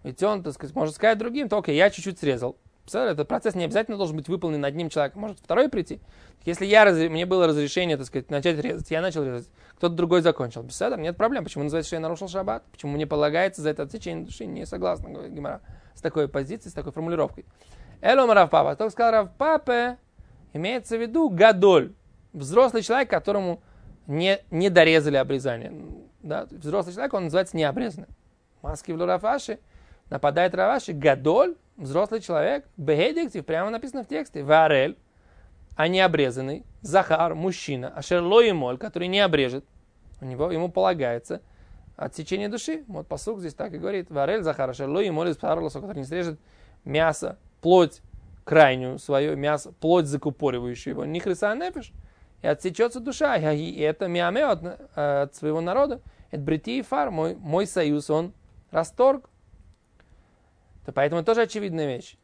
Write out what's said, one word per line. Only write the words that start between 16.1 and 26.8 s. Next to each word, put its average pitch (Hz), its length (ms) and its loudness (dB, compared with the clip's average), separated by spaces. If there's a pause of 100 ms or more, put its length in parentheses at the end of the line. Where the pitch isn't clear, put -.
позицией, 151 420 -8
с - 40 -20
такой 160 180 -10
формулировкой. 165 540 -4 (560)
Элом 254 280 4
Рав 190 200 8
Папа. 147 260 2
Только 214 160 -2
сказал 233 200 2
Рав 208 260 2
Папе, 254 580 0 (560)
имеется 226 460 -4
в - 20 -2
виду 233 300 0
гадоль, 185 640 6 (400)
взрослый 208 480 2
человек, 247 260 0
которому 185 540 -2 (440)
не, 180 340 0 (100)
не 175 180 2
дорезали 160 480 6
обрезание. 131 560 -2 (500)
Да? - 280 -8
Взрослый 170 420 -4